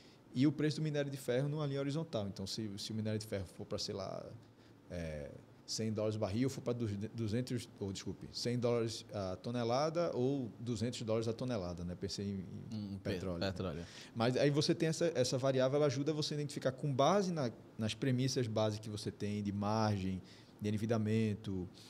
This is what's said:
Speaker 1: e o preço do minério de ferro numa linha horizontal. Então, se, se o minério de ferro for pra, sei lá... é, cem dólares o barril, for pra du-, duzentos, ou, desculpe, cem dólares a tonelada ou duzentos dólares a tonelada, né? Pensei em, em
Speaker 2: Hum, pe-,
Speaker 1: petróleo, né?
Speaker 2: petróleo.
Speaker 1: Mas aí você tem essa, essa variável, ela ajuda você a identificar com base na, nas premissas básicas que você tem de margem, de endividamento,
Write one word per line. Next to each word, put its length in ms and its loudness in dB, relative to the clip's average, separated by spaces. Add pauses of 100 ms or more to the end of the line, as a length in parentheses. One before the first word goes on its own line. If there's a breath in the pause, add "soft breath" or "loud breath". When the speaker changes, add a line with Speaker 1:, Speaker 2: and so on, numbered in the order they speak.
(340 loud breath)
Speaker 1:
e 120 6
o 60 6
preço 240 0
do 60 -2
minério 280 0
de 60 -4
ferro 320 2
numa 160 -2
linha 160 0
horizontal. 480 -2
Então, 180 -4
se, 300 -4
se 160 -6
o 20 -2
minério 240 0
de 80 -4
ferro 200 -2
for 180 -12
pra, 140 -4
sei 160 -4
lá... 280 -4 (680 loud breath)
é, 400 -4 (360)
cem 260 -2
dólares 220 2
o 60 -2
barril, 280 2
for 120 -4
pra 120 0
du-, 400 -2
duzentos, 560 -2 (120)
ou, 120 -2
desculpe, 400 -8
cem 240 -2
dólares 560 2
a 220 -2
tonelada 800 0
ou 340 0 (120)
duzentos 420 -2
dólares 240 2
a 60 2
tonelada, 520 -4
né? 140 -4
Pensei 260 -4
em, 520 -4
em 180 -6
Speaker 2:
Hum, 80 -6
pe-, 120 -2
Speaker 1:
petróleo, 240 -2
né? 120 0
Speaker 2:
petróleo. 340 -4 (300 loud breath)
Speaker 1:
Mas 220 2
aí 140 6
você 240 4
tem 160 2
essa, 240 2
essa 240 2
variável, 400 4
ela 80 6
ajuda 260 2
você 220 -2
a 20 -2
identificar 340 -2
com 220 0
base 400 6
na, 180 0 (260)
nas 180 0
premissas 520 2
básicas 380 2
que 60 -6
você 200 -4
tem 320 -2
de 80 2
margem, 720 2 (380 loud breath)
de 80 0
endividamento, 1000 2 (220 loud breath)